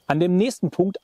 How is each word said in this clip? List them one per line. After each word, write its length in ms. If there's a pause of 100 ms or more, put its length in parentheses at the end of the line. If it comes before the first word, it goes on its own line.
An 140
dem 160
nächsten 340
Punkt 340